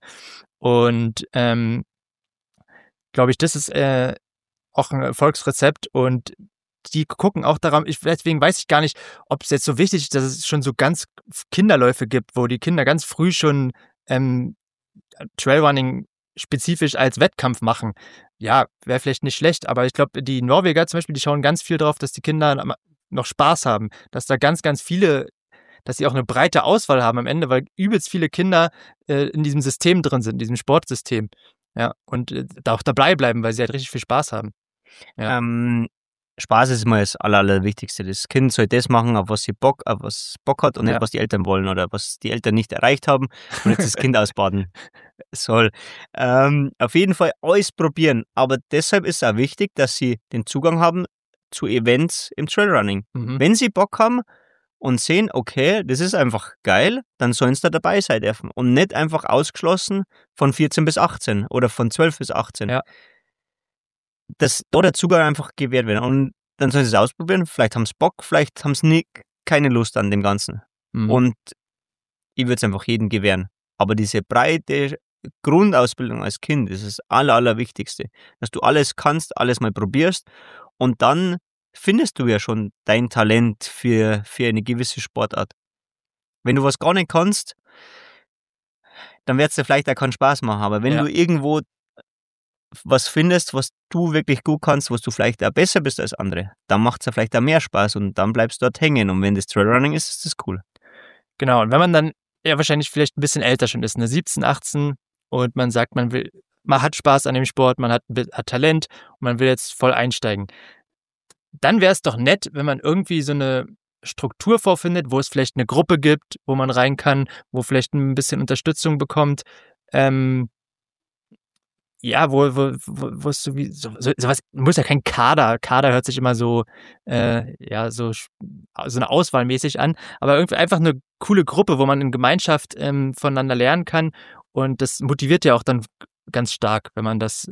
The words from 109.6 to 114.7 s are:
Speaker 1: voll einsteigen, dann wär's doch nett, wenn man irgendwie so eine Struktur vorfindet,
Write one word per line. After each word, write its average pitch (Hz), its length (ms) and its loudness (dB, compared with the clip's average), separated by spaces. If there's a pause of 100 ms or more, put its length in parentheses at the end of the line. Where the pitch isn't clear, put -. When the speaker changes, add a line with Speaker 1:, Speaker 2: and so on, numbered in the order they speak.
Speaker 1:
voll 127 180 2
einsteigen, 117 540 -2 (1080)
dann 185 300 2
wär's 185 180 4
doch 113 160 -2
nett, 139 360 0
wenn 143 120 -6
man 143 160 -2
irgendwie 165 400 0
so 143 120 -4
eine 135 340 -2 (360)
Struktur - 560 -2
vorfindet, 175 520 0